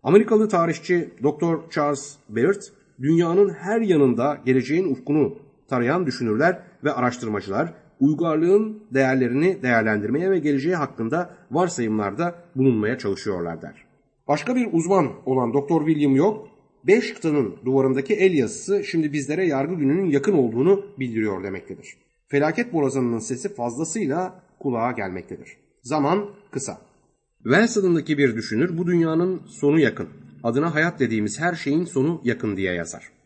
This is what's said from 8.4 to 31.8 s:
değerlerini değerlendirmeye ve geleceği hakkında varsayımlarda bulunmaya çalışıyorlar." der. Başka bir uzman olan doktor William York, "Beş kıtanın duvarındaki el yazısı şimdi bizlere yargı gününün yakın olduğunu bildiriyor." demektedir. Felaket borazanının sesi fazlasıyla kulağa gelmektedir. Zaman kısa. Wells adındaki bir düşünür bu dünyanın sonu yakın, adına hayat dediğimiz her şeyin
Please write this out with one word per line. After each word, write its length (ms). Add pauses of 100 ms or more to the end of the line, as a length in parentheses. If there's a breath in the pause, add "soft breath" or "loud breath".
değerlerini 680
değerlendirmeye 720
ve 80
geleceği 360
hakkında 600 (160 loud breath)
varsayımlarda 840 (200)
bulunmaya 420
çalışıyorlar." 640
der. 240 (420)
Başka 280
bir 160
uzman 400 (140)
olan 280
doktor 340
William 280
York, 320 (400)
"Beş 260
kıtanın 420 (100)
duvarındaki 480
el 200
yazısı 500
şimdi 300
bizlere 340
yargı 280
gününün 300
yakın 280
olduğunu 520 (140)
bildiriyor." 440
demektedir. 540 (300)
Felaket 460
borazanının 460
sesi 360
fazlasıyla 880 (160)
kulağa 320
gelmektedir. 680 (260)
Zaman 420 (260)
kısa. 260 (680)
Wells 340
adındaki 400
bir 180
düşünür 420
bu 100
dünyanın 580
sonu 340
yakın, 280 (360)
adına 320
hayat 240
dediğimiz 400
her 140
şeyin 320